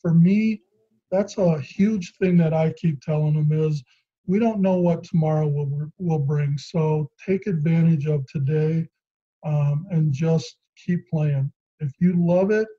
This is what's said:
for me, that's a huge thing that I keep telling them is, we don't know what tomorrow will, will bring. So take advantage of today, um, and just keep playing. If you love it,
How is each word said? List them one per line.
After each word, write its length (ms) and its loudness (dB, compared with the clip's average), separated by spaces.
for 120 0
me, 480 4
that's 260 -2
a 220 2
huge 580 -2
thing 200 2
that 160 4
I 200 2
keep 280 -4
telling 340 0
them 160 0
is, 320 -2
we 140 0
don't 220 0
know 160 2
what 260 0
tomorrow 440 0
will, 520 -4
will 180 -2
bring. 400 -2
So 540 -2
take 220 -2
advantage 600 0
of 200 -2
today, 600 -2
um, 460 -2
and 220 0
just 420 -2
keep 260 -4
playing. 420 -2
If 180 -6
you 180 2
love 320 2
it, 180 0